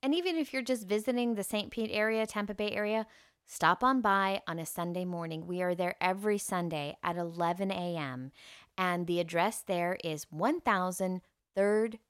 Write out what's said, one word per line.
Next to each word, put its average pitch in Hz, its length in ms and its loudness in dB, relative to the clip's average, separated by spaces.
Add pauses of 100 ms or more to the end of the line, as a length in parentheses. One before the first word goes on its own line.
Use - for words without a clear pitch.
and 277 120 2
even 349 220 0
if 311 160 -2
you're 262 100 -2
just 233 240 -2
visiting 233 480 2
the 202 80 -2
Saint 208 280 -2
Pete 220 220 -2
area, 220 340 2
Tampa 208 280 -4
Bay 208 180 -2
area, 214 340 0 (400)
stop 170 360 4
on 262 200 4
by 196 440 4
on 165 120 -6
a 160 80 -6
Sunday 175 380 -4
morning. 165 420 -6
We 180 160 -4
are 180 120 2
there 175 260 0
every 196 380 2
Sunday 165 640 -2
at 170 140 -2
eleven 175 560 0
A 175 240 -4
M. 131 340 -6 (460)
And 175 300 0
the 170 140 2
address 170 460 0
there 175 380 0
is 156 260 -4
one 254 300 0
thousand 185 640 0 (340)
Third 214 420 2 (120)